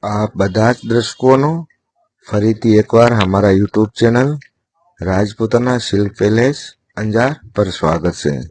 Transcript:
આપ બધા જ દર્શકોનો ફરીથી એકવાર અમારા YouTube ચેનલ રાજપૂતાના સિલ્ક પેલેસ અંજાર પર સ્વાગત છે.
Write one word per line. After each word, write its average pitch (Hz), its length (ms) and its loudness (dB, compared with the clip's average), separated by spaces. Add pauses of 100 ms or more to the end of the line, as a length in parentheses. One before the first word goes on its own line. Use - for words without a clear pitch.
આપ 104 320 -4
બધા 98 360 0
જ 120 120 -2
દર્શકોનો 131 840 0 (640)
ફરીથી 107 460 2
એકવાર 113 340 4
અમારા 98 400 2
YouTube 104 480 0
ચેનલ 123 380 2 (640)
રાજપૂતાના 110 760 -2
સિલ્ક 101 400 -4
પેલેસ 117 400 0 (400)
અંજાર 110 340 -2 (240)
પર 98 140 0
સ્વાગત 82 440 -2
છે. 73 200 -4 (180)